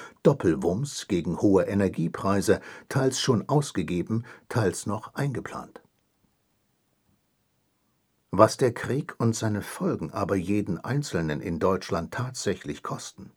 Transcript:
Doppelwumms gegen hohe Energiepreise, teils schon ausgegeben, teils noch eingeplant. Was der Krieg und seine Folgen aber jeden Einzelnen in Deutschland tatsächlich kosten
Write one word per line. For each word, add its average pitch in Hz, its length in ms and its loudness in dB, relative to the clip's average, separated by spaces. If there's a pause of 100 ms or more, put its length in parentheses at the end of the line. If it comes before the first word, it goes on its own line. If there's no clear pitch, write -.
(240)
Doppelwumms 98 840 2
gegen 85 320 -2
hohe 95 220 6
Energiepreise, 95 960 0 (260)
teils 135 320 0
schon 110 300 2
ausgegeben, 107 720 0 (240)
teils 101 380 0
noch 104 280 -6
eingeplant. - 680 -6 (2500)
Was 104 240 8
der 123 180 2
Krieg - 440 -6
und 113 180 2
seine 104 260 -2
Folgen 120 500 -4
aber 101 260 0
jeden 95 400 0
Einzelnen 85 640 -2
in 82 180 -4
Deutschland 92 540 0
tatsächlich 117 680 -6
kosten - 560 -12